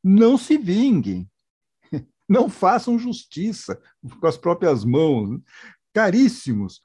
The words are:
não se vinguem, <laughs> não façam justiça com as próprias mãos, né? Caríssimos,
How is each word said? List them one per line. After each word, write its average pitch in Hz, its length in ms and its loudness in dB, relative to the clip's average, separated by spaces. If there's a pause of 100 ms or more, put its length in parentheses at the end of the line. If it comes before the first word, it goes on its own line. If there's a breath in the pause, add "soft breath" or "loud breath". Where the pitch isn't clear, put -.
não 226 360 6
se - 200 0
vinguem, 175 720 -2 (520)
<laughs> - 280 -12 (180)
não 226 220 2
façam - 480 0
justiça - 840 -10 (400 soft breath)
com - 60 -2
as 160 120 0
próprias 170 480 -2
mãos, 123 440 0
né? 135 100 -8 (540 loud breath)
Caríssimos, 185 920 -2